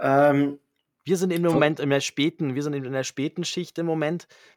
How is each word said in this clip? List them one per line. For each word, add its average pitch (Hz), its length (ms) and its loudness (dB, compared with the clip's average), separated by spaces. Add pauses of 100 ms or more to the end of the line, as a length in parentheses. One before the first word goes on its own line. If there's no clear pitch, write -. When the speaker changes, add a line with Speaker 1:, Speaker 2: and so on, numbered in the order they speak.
Speaker 1:
ähm, 143 600 4 (440)
Speaker 2:
Wir 180 120 0
sind 180 160 -2
im 170 120 -2
Speaker 1:
von 165 100 2
Speaker 2:
Moment 151 260 2
in 139 100 -2
der 139 100 2
späten, 143 540 -2
wir 143 80 -4
sind 147 120 -4
in 131 180 -8
der 131 100 -4
späten 151 400 -6
Schicht - 360 -8
im 170 80 -4
Moment, 160 420 -4 (280)